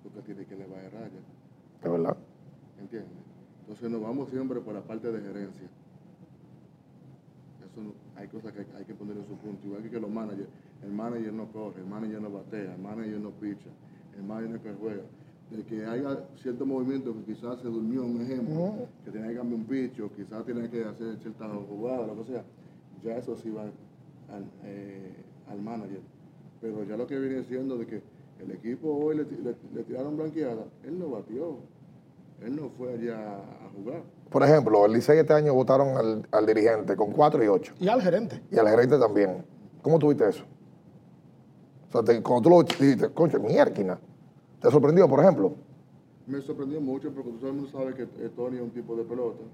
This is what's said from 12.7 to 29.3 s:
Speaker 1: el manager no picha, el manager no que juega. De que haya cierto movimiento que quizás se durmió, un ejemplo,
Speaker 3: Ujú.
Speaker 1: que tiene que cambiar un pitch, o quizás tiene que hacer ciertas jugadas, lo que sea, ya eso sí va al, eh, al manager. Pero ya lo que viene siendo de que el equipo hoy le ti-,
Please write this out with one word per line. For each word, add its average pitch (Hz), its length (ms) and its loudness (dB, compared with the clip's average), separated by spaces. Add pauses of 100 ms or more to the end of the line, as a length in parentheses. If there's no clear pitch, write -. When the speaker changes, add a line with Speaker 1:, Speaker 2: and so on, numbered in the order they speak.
Speaker 1:
el 92 60 -14
manager 107 380 -10
no 104 120 -10
picha, 101 380 -10 (480)
el 98 60 -12
manager 110 280 -8
no 113 100 -10
que 107 120 -14
juega. 101 300 -8 (480)
De 110 140 -10
que 110 200 -8
haya 139 400 -6 (160)
cierto 127 240 -6
movimiento 131 480 -4
que 107 200 -10
quizás 120 260 -10
se 123 80 -10
durmió, 113 380 -4
un 120 160 -4
ejemplo, 131 340 -4
Speaker 3:
Ujú. 208 320 -4 (160)
Speaker 1:
que 101 80 -16
tiene 110 160 -10
que 117 80 -8
cambiar 120 240 -6
un 107 60 -8
pitch, 131 340 -4
o 104 100 -8
quizás 107 360 -12
tiene 117 240 -6
que 117 160 -6
hacer 110 320 -10
ciertas 110 340 -14 (180)
jugadas, 117 380 -6
lo - 80 -10
que - 160 -12
sea, 113 120 -8 (600)
ya 113 140 -6
eso 123 180 -8
sí 113 140 -10
va 107 140 -8
al, - 840 -16 (180)
eh, 98 500 -14 (360)
al 101 120 -12
manager. 104 380 -10 (640)
Pero 107 240 -8
ya 107 100 -8
lo 120 120 -4
que 139 120 -6
viene 135 240 -4
siendo 127 340 -6
de 117 100 -6
que 110 140 -10 (380)
el 95 120 -12
equipo 127 420 -6
hoy 151 240 0
le 147 80 -2
ti-, 143 180 -10